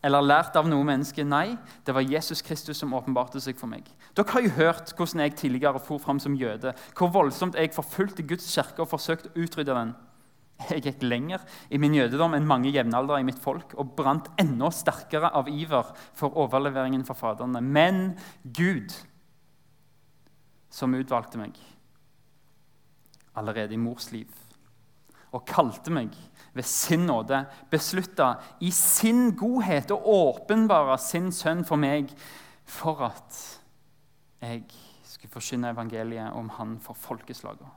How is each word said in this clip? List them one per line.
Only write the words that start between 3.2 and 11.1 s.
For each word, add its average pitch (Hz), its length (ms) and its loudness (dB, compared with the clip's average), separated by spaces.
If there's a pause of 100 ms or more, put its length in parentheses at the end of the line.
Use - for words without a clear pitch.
seg 131 180 -8
for 120 80 -8
meg. 110 160 -12 (320)
Dere 208 160 2
har 247 140 4
jo 165 100 4
hørt 165 400 2
hvordan 170 300 -2
jeg 147 100 -2
tidligere 131 480 0
for 147 180 -6
fram 143 200 0
som 143 160 0
jøde, 120 340 -4 (240)
hvor 175 160 2
voldsomt 175 460 2
jeg 160 180 0
forfulgte 190 500 -4
Guds 165 280 -6
kirke - 280 -2
og 160 80 -4
forsøkte - 440 -4
å 165 100 -2
utrydde 147 320 -2
den. 117 160 -2 (800)
Jeg 143 140 -2
gikk 135 240 -4
lenger 147 360 -4 (280)